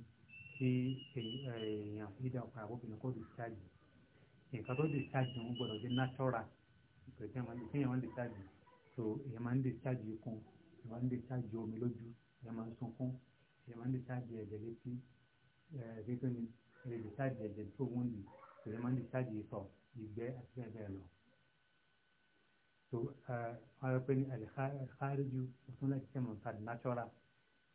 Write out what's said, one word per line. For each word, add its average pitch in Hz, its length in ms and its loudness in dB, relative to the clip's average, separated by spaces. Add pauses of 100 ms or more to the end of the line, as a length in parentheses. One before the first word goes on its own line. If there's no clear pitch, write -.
(480)
kí 127 200 4 (420)
èyí, 113 280 -2
eh, 131 160 -2
èèyàn, 107 640 -2
ìdá 127 240 0
ọkùnrin 110 240 -6
àbóbìnrin 110 360 -6
kó 131 100 -2
discharge. 113 520 -6 (880)
Nǹkan 127 280 0
tó 151 80 6
discharge 139 500 4
ń 120 200 -2
gbọ́dọ̀ 120 260 0
jẹ́ 123 140 2
natural. 127 520 4 (580)
Ìpè - 200 -10
tí 104 80 -6
èèyàn 123 140 -2 (360)
máa 127 140 4
ń 127 60 4
discharge. 110 400 -2 (480)
So, 123 120 0 (160)
èèyàn 117 240 -4
máa 120 120 4
ń 135 80 6
discharge 127 420 2
ikùn, 110 320 -4 (340)
èèyàn - 180 -12
máa 117 120 -4
ń 127 80 6
discharge 120 480 0
omi 110 220 -2
lójú, 117 280 0 (280)
èèyàn 113 200 -8
máa 113 140 -2
ń 117 60 -6
sunkún, 127 360 -2 (560)
èèyàn 117 120 -10
máa 123 100 -2
ń 131 40 6
discharge 127 400 0
ẹ̀jẹ̀ 104 280 -4
létí, 117 320 -6 (800)
eh, 117 300 -6
kí 113 160 -2
tó 135 120 2
ní, 120 140 0 (380)
èèyàn 117 220 -4
discharge 117 360 0
ẹ̀jẹ̀ 107 320 -2
tó - 140 -2
wúndì, 120 360 2 (380)
èèyàn 113 240 -4
máa 123 100 2
ń 131 40 6
discharge 123 360 0
ìtọ̀, 104 320 -2 (280)
ìgbẹ́ 113 380 -4
àti 127 220 -8
bẹ́ẹ̀ 117 180 -6
bẹ́ẹ̀ 104 180 -8
lọ. 95 140 -6 (1900)
So, 123 40 2 (280)
eh, 120 300 -2 (200)
wọ́n 131 160 2
rẹ 127 100 8
pé 131 140 6
ní 135 120 6
al-kha-, 131 500 -2
al-khariju, 135 640 0 (180)
ó - 120 -14
tún 135 180 0
láti 135 160 2
ṣe - 140 -4
mọ̀tàdì 107 420 -2
natural, 117 480 0 (640)